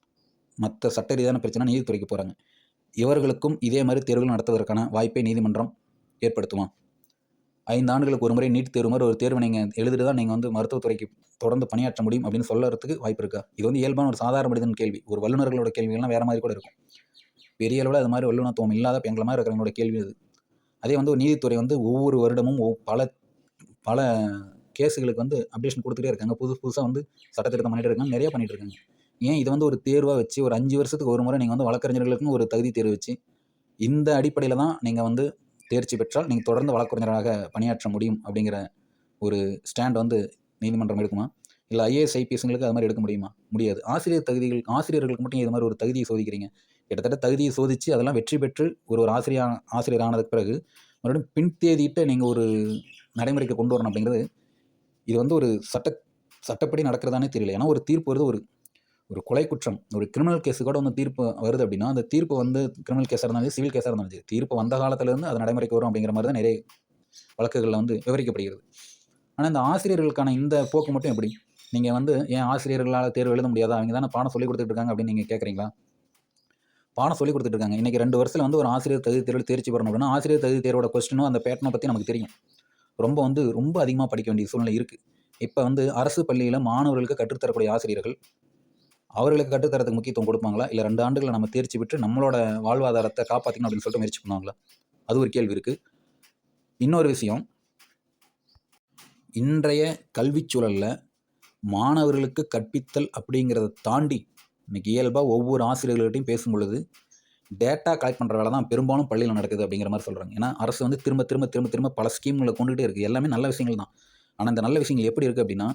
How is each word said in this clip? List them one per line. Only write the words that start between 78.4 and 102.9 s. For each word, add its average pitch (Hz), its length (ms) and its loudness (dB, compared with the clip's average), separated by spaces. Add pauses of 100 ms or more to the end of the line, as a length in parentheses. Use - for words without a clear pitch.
வந்து 147 120 2
ஒரு 139 100 2
ஆசிரியர் 131 360 0
தகுதி 123 200 2
தேர்வில் 123 240 -2
தேர்ச்சி 123 240 -2
பெறணும் 113 180 0
அப்படின்னா, 123 200 0
ஆசிரியர் 143 340 2
தகுதி 131 160 2
தேர்வோட 127 300 0
கொஸ்டினோ 131 360 0
அந்த 123 140 2
பேட்டர்னை 127 320 -4
பத்தி 120 160 -2
நமக்கு 110 220 -2
தெரியும். 117 220 -4 (680)
ரொம்ப 127 220 2
வந்து, 135 200 2 (100)
ரொம்ப 135 300 0
அதிகமா 131 240 2
படிக்க 113 240 -4
வேண்டிய 107 180 0
சூழ்நிலை 117 280 -2
இருக்கு. 117 220 -4 (440)
இப்ப - 220 -4
வந்து 135 200 2 (100)
அரசு 131 300 0
பள்ளியில 123 380 0
மாணவர்களுக்கு 127 540 2
கற்றுத்தரக்கூடிய 113 560 -2
ஆசிரியர்கள், 117 440 -2 (1000)
அவர்களுக்கு 139 380 2
கற்றுத்தரத்துக்கு 127 480 2
முக்கியத்துவம் 110 300 -2
கொடுப்பாங்களா? 110 400 0
இல்ல 113 120 -2
ரெண்டு 110 220 2
ஆண்டுகளை 135 280 0
நம்ம 110 200 0
தேர்ச்சி 127 260 -2
பெற்று 113 220 -4
நம்மளோட 127 360 2 (260)
வாழ்வாதாரத்தை 117 640 0
காப்பாத்திக்கணும் 117 420 -2
அப்படின்னு 107 180 -4
சொல்லிட்டு 110 180 -2
முயற்சி 107 180 -6
பண்ணுவாங்களா? 98 320 -6 (560)
அது 123 100 2
ஒரு 127 100 2
கேள்வி 113 220 -2
இருக்கு. 101 220 -4 (1080)
இன்னொரு 156 280 4
விஷயம், 120 340 -2 (1900)
இன்றைய 147 500 2 (280)
கல்விச் 143 400 0
சூழல்ல 104 340 0 (800)
மாணவர்களுக்கு 135 840 2
கற்பித்தல் 127 640 -4